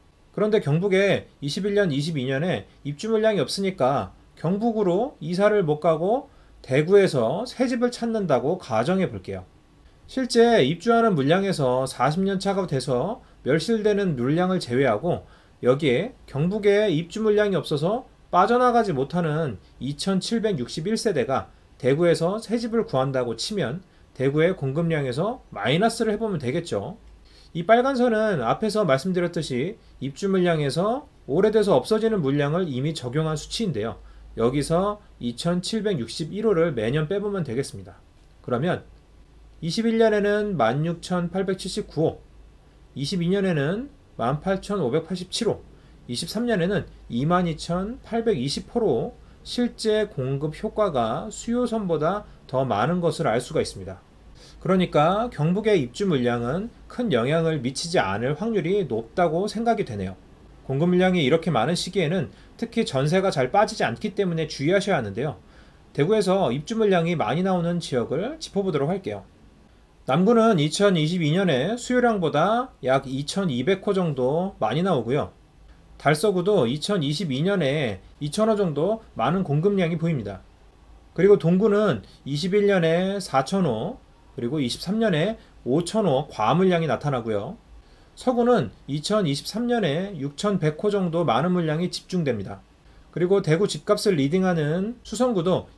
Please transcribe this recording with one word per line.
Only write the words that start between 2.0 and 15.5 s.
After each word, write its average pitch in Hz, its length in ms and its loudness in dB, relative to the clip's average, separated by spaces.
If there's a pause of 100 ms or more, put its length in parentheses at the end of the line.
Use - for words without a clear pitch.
년에 135 420 -2 (160)
입주 143 260 -8
물량이 214 300 2
없으니까 139 760 -2 (240)
경북으로 208 840 0
이사를 202 440 2
못 151 160 0
가고 180 520 0 (320)
대구에서 156 800 4
새 254 220 -2
집을 247 240 0
찾는다고 180 640 0
가정해 135 540 0
볼게요. 95 340 -10 (680)
실제 233 540 4
입주하는 226 500 2
물량에서 143 720 2
사십 147 380 0
년 196 140 0
차가 190 300 -2
돼서 143 540 -2 (220)
멸실되는 202 720 0
물량을 170 420 0
제외하고 123 680 0 (380)